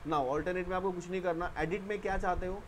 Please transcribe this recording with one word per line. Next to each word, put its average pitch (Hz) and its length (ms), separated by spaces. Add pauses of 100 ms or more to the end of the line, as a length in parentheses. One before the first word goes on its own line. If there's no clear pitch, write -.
Now 147 240
alternate 180 400
में 185 80
आपको 185 160
कुछ 175 180
नहीं 185 120
करना। 170 360
Edit 160 240
में 202 200
क्या 196 160
चाहते 185 280
हो 190 220